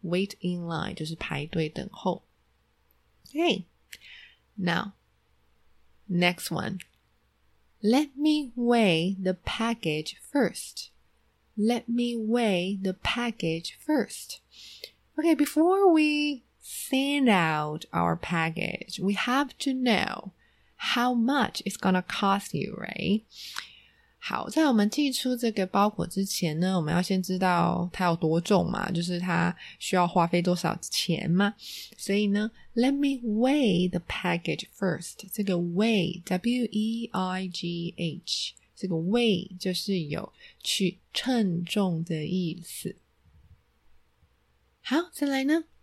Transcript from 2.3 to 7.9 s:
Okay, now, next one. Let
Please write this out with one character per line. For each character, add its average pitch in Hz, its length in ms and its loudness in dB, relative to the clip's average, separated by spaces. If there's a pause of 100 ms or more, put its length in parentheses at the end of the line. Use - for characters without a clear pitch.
Okay, 277 340 0 (880)
now, 180 380 -2 (1160)
next 175 420 0
one. - 280 -4 (1040)
Let 262 340 2